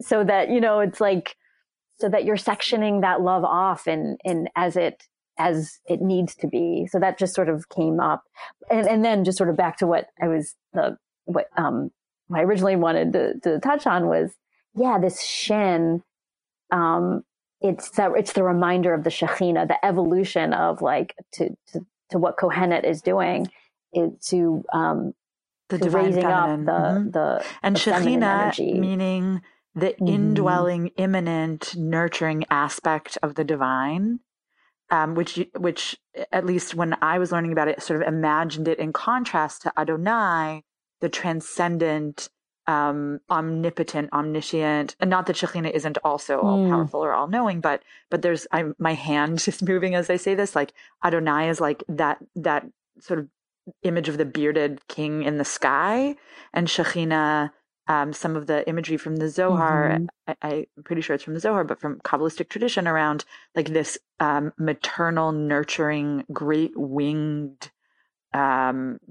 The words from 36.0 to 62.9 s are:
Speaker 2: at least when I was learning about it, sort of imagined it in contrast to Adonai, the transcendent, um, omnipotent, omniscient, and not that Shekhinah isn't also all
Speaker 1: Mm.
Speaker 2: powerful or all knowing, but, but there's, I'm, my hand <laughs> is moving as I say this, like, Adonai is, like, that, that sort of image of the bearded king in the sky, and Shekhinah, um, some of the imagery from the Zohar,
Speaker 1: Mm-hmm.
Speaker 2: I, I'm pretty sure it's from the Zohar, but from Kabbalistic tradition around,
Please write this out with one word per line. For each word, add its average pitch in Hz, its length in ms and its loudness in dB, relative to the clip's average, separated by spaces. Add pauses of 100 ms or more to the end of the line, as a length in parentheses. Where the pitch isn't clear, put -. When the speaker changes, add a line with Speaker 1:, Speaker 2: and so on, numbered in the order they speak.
Speaker 2:
at 185 160 0
least 180 280 -2
when 165 280 0
I 160 160 2
was 180 140 0
learning 170 200 0
about 156 160 2
it, - 140 -2
sort 156 200 -2
of 165 40 0
imagined 156 640 0
it 160 100 0
in 156 140 -4
contrast 220 720 -2
to 165 160 -4
Adonai, 160 840 0 (380)
the 175 80 -2
transcendent, 160 1200 -2 (380)
um, 147 640 0
omnipotent, 160 840 -2
omniscient, 151 880 -2
and 190 100 2
not 185 160 0
that 175 100 -2
Shekhinah 165 360 -4
isn't 151 320 -4
also 143 360 -2
all 196 180 2
Speaker 1:
Mm. 190 120 4
Speaker 2:
powerful 156 340 0
or 147 80 0
all 143 140 0
knowing, 196 340 -2
but, 151 220 0 (280)
but 170 120 -2
there's, 165 300 0
I'm, 160 260 -2
my 160 160 0
hand 151 480 0
<laughs> - 60 -2
is - 120 -6
moving 185 360 0
as 175 120 0
I 180 80 2
say 196 200 0
this, 196 180 -2
like, 143 180 0 (320)
Adonai 160 440 2
is, 165 120 -2
like, 151 280 -2
that, 151 300 -2 (180)
that 156 280 0 (360)
sort 170 180 -4
of 143 100 -8 (540)
image 170 260 0
of 147 100 -4
the 156 60 2
bearded 147 640 0
king 151 360 -4
in 147 140 0
the 143 60 0
sky, 202 720 0 (400)
and 175 140 0
Shekhinah, 156 840 0 (360)
um, 147 280 0
some 160 200 -4
of 151 120 -6
the 151 200 0
imagery 165 300 -2
from 156 200 -4
the 156 120 -2
Zohar, 160 600 2
Speaker 1:
Mm-hmm. - 420 -4 (100)
Speaker 2:
I, 151 320 -4
I'm 156 100 -20
pretty 165 180 -4
sure 160 100 -4
it's 139 100 -2
from 156 120 -8
the 160 60 -6
Zohar, 208 240 0
but - 180 -6
from 147 180 -6
Kabbalistic 156 480 -2
tradition 208 400 -2
around, 151 380 0 (280)